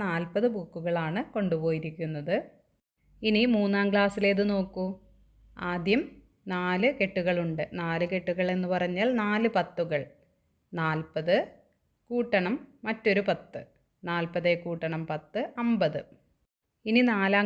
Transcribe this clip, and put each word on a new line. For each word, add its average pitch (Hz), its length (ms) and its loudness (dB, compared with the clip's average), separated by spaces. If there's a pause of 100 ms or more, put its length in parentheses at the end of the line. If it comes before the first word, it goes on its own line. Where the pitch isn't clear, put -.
നാൽപത് 175 460 0
ബുക്കുകളാണ് 170 760 -4 (120)
കൊണ്ടുപോയിരിക്കുന്നത്. 160 1040 -2 (840)
ഇനി 214 240 4
മൂന്നാം 202 460 2
ക്ലാസ്സിലേത് 202 580 4
നോക്കൂ. 190 360 -2 (720)
ആദ്യം 180 440 0 (460)
നാല് 180 460 0
കെട്ടുകളുണ്ട്. 175 720 -2 (100)
നാല് 170 340 -2
കെട്ടുകൾ 180 440 -2
എന്ന് 185 160 -2
പറഞ്ഞാൽ 180 480 0
നാല് 214 400 2
പത്തുകൾ. 165 460 -2 (720)
നാൽപത് 160 640 0 (720)
കൂട്ടണം 233 460 0 (280)
മറ്റൊരു 208 440 0
പത്ത്. - 340 -2 (420)
നാൽപത് 175 480 0 (120)
കൂട്ടണം 165 440 -4
പത്ത്, 165 340 -6 (160)
അമ്പത്. 208 440 0 (840)
ഇനി 226 160 4
നാലാം 202 440 4